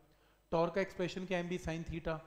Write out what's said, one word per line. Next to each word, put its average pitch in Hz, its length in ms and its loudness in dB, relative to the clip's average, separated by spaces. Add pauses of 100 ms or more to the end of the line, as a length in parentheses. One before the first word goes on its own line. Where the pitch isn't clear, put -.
(520)
टॉर्क 170 220 4
का 196 60 2
एक्सप्रेशन 185 460 -2
क्या? 175 160 2
M 175 80 -2
B 180 100 0
sin 165 280 -2
theta। 160 380 -2